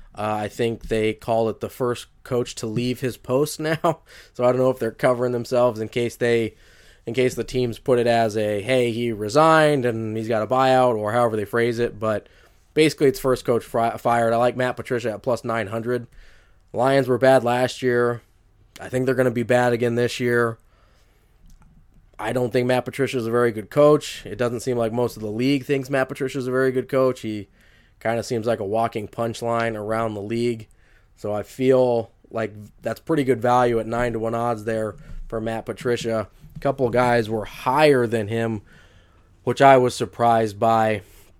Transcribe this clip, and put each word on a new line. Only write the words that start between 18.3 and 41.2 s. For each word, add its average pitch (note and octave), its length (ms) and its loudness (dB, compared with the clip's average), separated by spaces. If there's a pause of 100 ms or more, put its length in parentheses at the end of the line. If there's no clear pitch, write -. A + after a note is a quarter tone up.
I F#2 120 -14
think B2+ 160 -2
they're B2+ 100 0
gonna B2+ 160 2
be A#2 120 -2
bad B2 280 2
again A#2+ 240 0
this A#2+ 240 -2
year. A#2+ 380 0 (1600)
I A2 140 -6
don't B2 220 -2
think B2 120 2
Matt B2+ 200 0
Patricia C3+ 320 -4
is A2+ 100 -4
a A2+ 40 -4
very A#2+ 200 2
good G2+ 180 -10
coach. D3 560 2
It G#2 120 -12
doesn't A#2+ 240 -4
seem B2 160 -2
like A2+ 160 -2
most A#2+ 240 -2
of G#2+ 40 -12
the G#2+ 80 -8
league B2+ 360 0
thinks C3+ 240 -4
Matt C3+ 180 0
Patricia C3 300 -6
is B2+ 100 -6
a B2+ 40 -4
very C3 200 2
good B2+ 160 -4
coach. C3 320 0
He G#2+ 300 -8 (500)
kinda A2+ 240 -2
seems A#2 240 -4
like A2 140 0
a G2 40 -4
walking A2 440 -2
punchline A#2 680 -4
around A2 380 -4
the G#2 80 -8
league. A#2 480 -4 (480)
So G#2 160 -6
I G#2 100 -4
feel B2+ 680 2 (200)
like A2 220 -6 (280)
that's A2+ 200 -8
pretty D3 240 0
good A#2 160 2
value B2 380 4
at G#2+ 60 -6
nine A#2 280 -2
to A2+ 60 -4
one A2+ 140 -4
odds A#2 300 -2
there A2 320 -4 (320)
for A2+ 140 -6
Matt A2+ 240 -6
Patricia. A2+ 640 -4 (260)
A - 40 -14
couple C3+ 300 0
guys A#2+ 400 2
were A2 140 -4
higher C3+ 640 4
than G#2+ 220 -2
him, A2+ 320 -2 (840)
which B2 180 0
I C3+ 140 10
was B2 180 4
surprised A2+ 640 0
by. A2 440 2 (380)